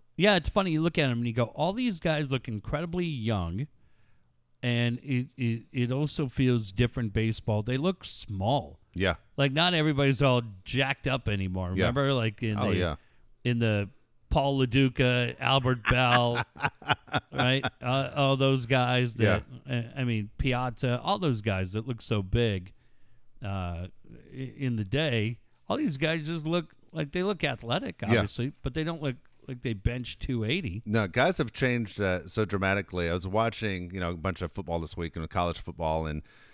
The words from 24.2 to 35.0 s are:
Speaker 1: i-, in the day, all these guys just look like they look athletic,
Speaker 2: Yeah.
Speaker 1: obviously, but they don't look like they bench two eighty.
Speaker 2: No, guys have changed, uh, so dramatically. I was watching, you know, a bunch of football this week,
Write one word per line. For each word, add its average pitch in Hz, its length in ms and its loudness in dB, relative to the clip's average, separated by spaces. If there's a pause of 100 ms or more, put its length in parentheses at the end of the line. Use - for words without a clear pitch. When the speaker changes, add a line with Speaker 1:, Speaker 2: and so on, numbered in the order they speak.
Speaker 1:
i-, 127 240 -10
in 127 180 -2
the 107 80 -2
day, 117 560 0 (280)
all 214 100 0
these 202 200 -2
guys 156 300 -2
just 160 180 -4
look 165 280 -2 (180)
like 160 200 -6
they 180 120 -2
look 196 200 -2
athletic, 135 580 -4
Speaker 2:
Yeah. 95 80 -4
Speaker 1:
obviously, 120 420 2 (100)
but 127 120 -6
they 156 100 -2
don't 165 180 -6
look 135 140 -2 (320)
like 123 160 -10
they 117 100 -2
bench 120 460 -6
two 120 240 -2
eighty. 113 420 -2
Speaker 2:
No, 107 220 4
guys 127 320 4
have 123 120 -2
changed, 120 480 0
uh, 92 280 0
so 107 180 0
dramatically. 95 640 0
I 85 60 0
was 90 120 -4
watching, 101 640 -2
you 95 80 -8
know, 87 120 -2
a 87 60 -6
bunch 90 260 -4
of 82 80 -6
football 85 280 -4
this 80 160 -6
week, 85 200 -6